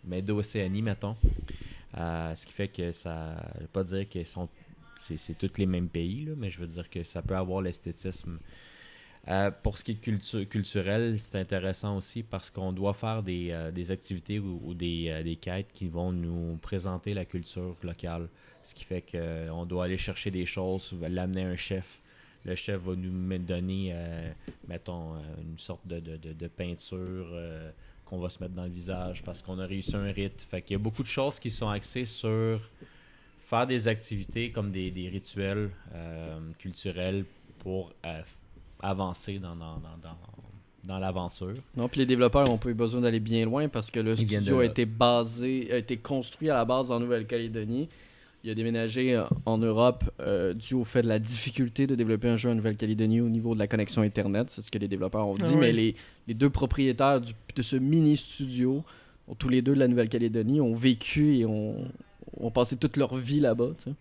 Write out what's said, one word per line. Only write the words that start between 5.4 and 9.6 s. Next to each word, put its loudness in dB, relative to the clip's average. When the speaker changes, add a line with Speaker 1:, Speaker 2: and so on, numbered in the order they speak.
Speaker 1:
les 2
mêmes 0
pays, -4
là, -6
mais -4
je -10
veux -8
dire -10
que -6
ça -8
peut -2
avoir -2
l'esthétisme. -6
Euh, 2
pour -2